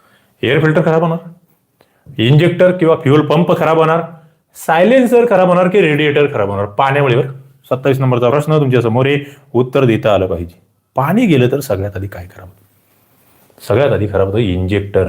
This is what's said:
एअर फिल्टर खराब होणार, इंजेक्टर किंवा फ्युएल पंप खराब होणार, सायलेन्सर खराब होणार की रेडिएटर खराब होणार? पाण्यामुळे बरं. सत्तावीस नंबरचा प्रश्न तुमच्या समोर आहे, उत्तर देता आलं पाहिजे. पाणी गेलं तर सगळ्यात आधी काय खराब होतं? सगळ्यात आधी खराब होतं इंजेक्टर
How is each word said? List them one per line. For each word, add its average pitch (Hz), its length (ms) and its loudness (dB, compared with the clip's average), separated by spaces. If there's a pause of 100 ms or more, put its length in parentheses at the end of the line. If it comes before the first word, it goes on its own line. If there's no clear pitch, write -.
(440)
एअर 135 160 0
फिल्टर 156 260 0
खराब 165 160 0
होणार, 165 160 -2 (1000)
इंजेक्टर 175 540 2
किंवा 165 240 0
फ्युएल 147 260 2
पंप 160 360 0
खराब 160 200 0
होणार, 160 240 0 (640)
सायलेन्सर 233 640 2
खराब 185 180 2
होणार 180 200 2
की 196 140 2
रेडिएटर 147 520 0
खराब 104 160 -2
होणार? 101 160 -4
पाण्यामुळे 135 500 0
बरं. 143 140 -2 (400)
सत्तावीस 135 300 -2
नंबरचा 131 300 0
प्रश्न 147 300 0
तुमच्या 127 220 2
समोर 117 240 0
आहे, 143 140 0 (340)
उत्तर 127 320 0
देता 110 280 2
आलं 95 140 0
पाहिजे. 87 320 -10 (360)
पाणी 175 300 0
गेलं 131 260 2
तर 139 80 -2
सगळ्यात 101 360 -6
आधी 95 120 -8
काय 90 180 -16
खराब 92 220 -20
होतं? - 160 -20 (1040)
सगळ्यात 127 240 2
आधी 101 160 -2
खराब 95 200 -2
होतं 98 100 -4
इंजेक्टर 95 720 -2